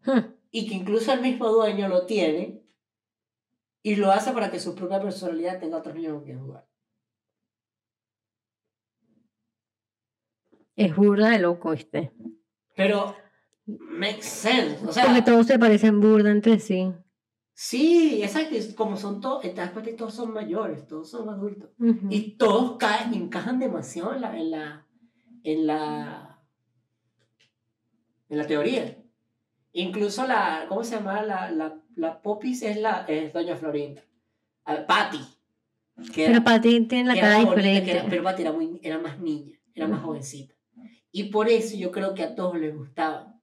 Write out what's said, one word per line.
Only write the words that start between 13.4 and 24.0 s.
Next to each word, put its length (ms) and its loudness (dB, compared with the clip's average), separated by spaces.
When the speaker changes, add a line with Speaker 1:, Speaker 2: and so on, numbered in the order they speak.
Speaker 2:
makes 580 -8
sense, 600 -2
o 60 -6
sea 140 4
Speaker 1:
Porque 160 8
todos 260 8
se 120 6
parecen 400 6
burda 320 8
entre 280 6
sí. 320 -2
Speaker 2:
Sí, 680 4
exacto, 320 -2
es 180 -4
como 240 -2
son 240 -8
todos, 200 -4
te 120 -8
das 180 -8
cuenta 200 -10
que 60 -12
todos 180 -10
son 180 -8
mayores, 540 -6
todos 220 -14
son 200 -10
adultos. 480 -10
Speaker 1:
Ujú. 320 2
Speaker 2:
Y 280 -4
todos 400 2
caen, 360 0
encajan 460 -4
demasiado 560 -6